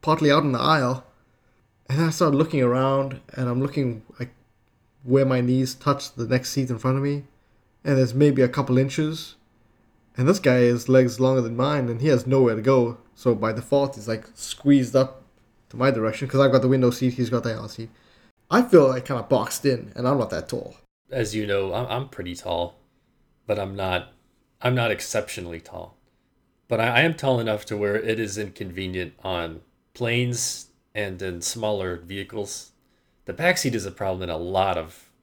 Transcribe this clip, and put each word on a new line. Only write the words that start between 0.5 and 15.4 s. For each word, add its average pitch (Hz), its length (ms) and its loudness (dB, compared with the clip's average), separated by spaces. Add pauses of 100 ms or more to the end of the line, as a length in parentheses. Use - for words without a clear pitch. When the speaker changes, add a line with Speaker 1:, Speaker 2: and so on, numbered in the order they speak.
Speaker 1:
the 120 80 -2
aisle. 131 460 0 (800)
And 135 100 0
then 165 100 2
I - 20 0
started 156 260 2
looking 156 260 0
around, 131 580 0 (120)
and 127 160 -4
I'm 123 140 -2
looking, 131 400 -4 (160)
like, - 160 -12 (720)
where 131 200 4
my 127 160 2
knees 127 340 0
touch - 400 -4
the 117 120 -6
next 127 240 -2
seat 127 200 -2
in 113 80 -4
front 131 200 0
of 139 40 -4
me. 143 220 -4 (600)
And 143 120 2
there's 127 160 2
maybe 135 300 4
a 123 60 4
couple 131 280 0
inches. 151 600 -2 (800)
And 127 120 2
this 202 100 4
guy 123 280 4
has 120 220 2
legs 131 300 6
longer 131 220 4
than 117 160 -4
mine, 135 320 0
and 117 120 -6
he 147 80 0
has 123 180 2
nowhere 127 300 4
to 110 40 -4
go. 120 380 2 (160)
So 120 200 0
by 110 180 -2
default, 139 420 -2
he's, 107 140 -14
like, 113 260 -6
squeezed 139 600 2
up 131 280 2 (480)